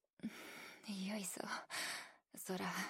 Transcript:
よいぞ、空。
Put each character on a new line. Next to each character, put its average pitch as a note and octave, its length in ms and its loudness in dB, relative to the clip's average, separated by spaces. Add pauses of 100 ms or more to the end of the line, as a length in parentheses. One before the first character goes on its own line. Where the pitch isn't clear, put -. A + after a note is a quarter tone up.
(880)
よ G3 280 2
い G3 80 2
ぞ、 - 180 0 (1040)
空。 F#3 180 2 (260)